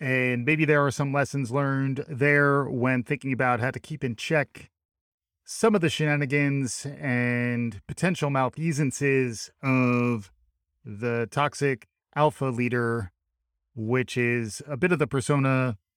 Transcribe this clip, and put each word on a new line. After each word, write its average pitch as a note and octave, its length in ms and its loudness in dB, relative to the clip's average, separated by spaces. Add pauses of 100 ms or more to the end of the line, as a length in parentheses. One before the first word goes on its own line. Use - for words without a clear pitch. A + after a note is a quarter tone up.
and B2+ 440 0
maybe D#3 200 4
there D3 200 4
are C#3 60 2
some C#3 220 -2
lessons C#3 400 -2
learned C3+ 560 0
there C#3+ 560 4
when B2 400 0
thinking C3+ 280 -4
about B2 280 2
how B2+ 100 0
to B2 80 -10
keep - 240 -10
in A#2+ 140 -4
check - 560 -4 (720)
some A3 320 2
of F#3+ 40 2
the D#3+ 80 2
shenanigans C#3+ 960 0 (140)
and A#2+ 880 -2
potential E3 420 -2
malfeasances C3+ 1200 0 (120)
of B2 680 0 (520)
the A#2 460 -4
toxic C#3+ 560 -2 (300)
alpha D3 280 2
leader, A#2+ 680 -2 (640)
which A#2 420 -2
is A#2+ 520 0
a D3 80 -8
bit E3+ 160 2
of C#3 80 0
the D3 80 4
persona C3+ 680 0 (200)